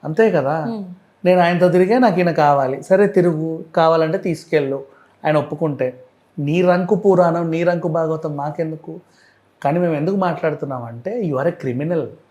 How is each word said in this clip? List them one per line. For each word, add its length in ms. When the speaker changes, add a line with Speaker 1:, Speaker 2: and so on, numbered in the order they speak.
Speaker 1:
అంతే 260
కదా. 360
Speaker 2:
Hmm. 160
Speaker 1:
నేను 160
ఆయనతో 280
తిరిగా, 300
నాకు 200
ఈయన 120
కావాలి, 520
సరే 240
తిరుగు, 580
కావాలంటే 420
తీసుకెళ్ళు, 680
ఆయన 120
ఒప్పుకుంటే. 640
నీ 240
రంకు 320
పురాణం, 560
నీ 120
రంకు 260
భాగవతం 480
మాకెందుకు? 640
కానీ 140
మేము 160
ఎందుకు 220
మాట్లాడుతున్నామంటే 1040
you 120
are 140
a 40
criminal. 400